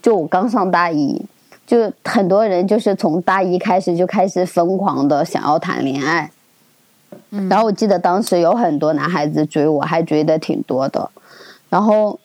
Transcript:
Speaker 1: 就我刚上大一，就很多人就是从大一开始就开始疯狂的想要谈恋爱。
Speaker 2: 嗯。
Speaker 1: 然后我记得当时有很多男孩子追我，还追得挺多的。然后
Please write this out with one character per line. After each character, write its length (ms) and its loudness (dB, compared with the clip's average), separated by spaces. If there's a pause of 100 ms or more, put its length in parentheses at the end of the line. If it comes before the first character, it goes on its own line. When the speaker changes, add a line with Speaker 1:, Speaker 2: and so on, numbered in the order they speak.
Speaker 1:
就 120 4
我 140 0
刚 220 0
上 200 0
大 220 2
一， 300 -2 (440)
就 260 2 (120)
很 240 0
多 180 2
人 220 0
就 100 2
是 180 0
从 260 -2
大 200 0
一 160 0
开 220 2
始 160 -2
就 100 2
开 220 0
始 180 0
疯 320 0
狂 300 0
的 160 2
想 200 -4
要 140 2
谈 280 -4
恋 180 -4
爱。 260 -2 (1000)
Speaker 2:
嗯。 180 -6
Speaker 1:
然 100 2
后 80 4
我 60 0
记 160 -2
得 100 2
当 240 0
时 200 0
有 120 4
很 240 0
多 160 0
男 160 -2
孩 160 -4
子 200 0
追 200 0
我， 160 2
还 220 0
追 200 0
得 140 2
挺 260 -4
多 260 -2
的。 200 -6 (600)
然 120 2
后 440 2